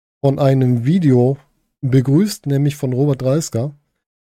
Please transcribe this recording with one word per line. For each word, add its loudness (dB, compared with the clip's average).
von 0
einem 2
Video 2
begrüßt, 0
nämlich -2
von -6
Robert -2
Dreisker, -4